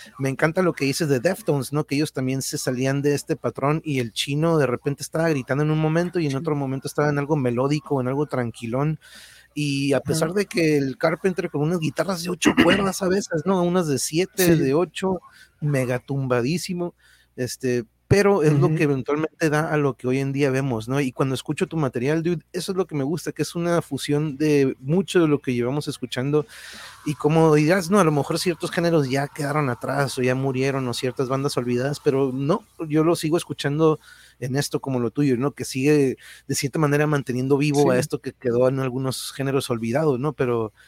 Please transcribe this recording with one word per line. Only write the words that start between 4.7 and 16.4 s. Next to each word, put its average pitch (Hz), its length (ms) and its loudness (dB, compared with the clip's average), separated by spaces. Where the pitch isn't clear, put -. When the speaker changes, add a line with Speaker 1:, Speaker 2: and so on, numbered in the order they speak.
Speaker 1:
estaba 160 260 -2
gritando 135 340 0
en 151 80 2
un 156 80 2
momento 165 400 0
y 165 60 0
en 143 60 -2
Speaker 2:
Sí. 135 60 -2
Speaker 1:
otro 156 200 -2
momento 135 320 -4
estaba 147 200 0
en 143 100 0
algo 143 180 0
melódico, 135 640 0
en 123 80 -2
algo 139 160 -2
tranquilón. 127 760 -4
Y 139 400 0
a 127 60 2
pesar 160 300 -2
Speaker 2:
Ajá. 180 100 -2
Speaker 1:
de 196 60 0
que 160 320 2
el 135 200 -2
Carpenter 175 520 -2
con 143 120 -2
unas 170 180 0
guitarras 165 440 -4
de 175 60 -6
ocho 175 260 0
<clears throat> 196 360 4
cuerdas - 100 -4
a 190 80 0
veces, 175 360 -2
¿no? 185 180 2
Unas 175 240 2
de 135 120 0
siete, 180 460 0
Speaker 2:
Sí. 156 40 4
Speaker 1:
de 135 140 2
ocho, 180 460 0
mega 131 400 0
tumbadísimo, 139 960 -2